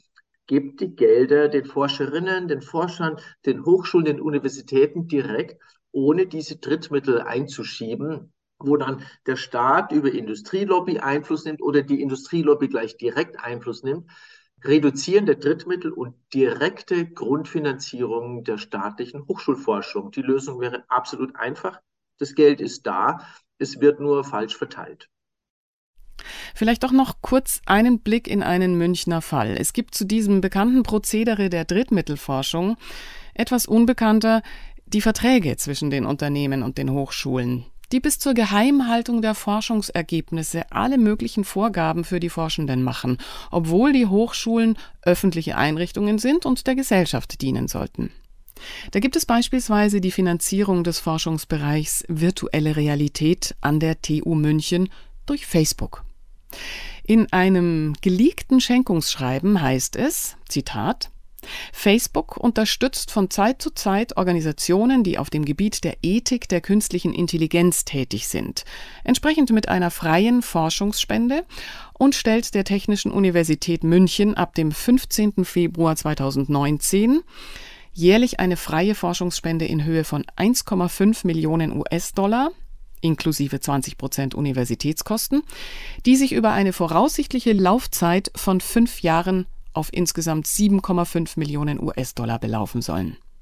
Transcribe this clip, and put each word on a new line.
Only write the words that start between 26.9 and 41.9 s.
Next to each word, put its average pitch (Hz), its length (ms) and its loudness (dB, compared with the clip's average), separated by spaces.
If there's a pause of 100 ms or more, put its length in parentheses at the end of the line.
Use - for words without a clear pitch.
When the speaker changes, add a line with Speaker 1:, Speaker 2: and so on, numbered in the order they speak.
Speaker 2:
noch 262 300 2
kurz - 420 0
einen 226 360 4
Blick 226 280 -2
in 202 140 0
einen 180 340 2
Münchner 170 460 0
Fall. 117 360 -2
Es - 140 -2
gibt - 220 -6
zu 214 100 -4
diesem 202 380 2
bekannten 226 400 4
Prozedere 214 640 0
der 170 160 -2
Drittmittelforschung 170 1120 0 (560)
etwas 233 320 0
unbekannter 220 800 4 (420)
die 208 160 -2
Verträge 220 560 4
zwischen 143 320 -4
den 139 160 0
Unternehmen 143 580 -2
und 127 140 -4
den 135 160 -2
Hochschulen, 127 720 -4 (280)
die 262 80 2
bis 294 180 -2
zur 277 160 0
Geheimhaltung 233 880 2
der 220 120 0
Forschungsergebnisse 170 1400 -2
alle 254 280 2
möglichen 214 440 2
Vorgaben 170 600 -2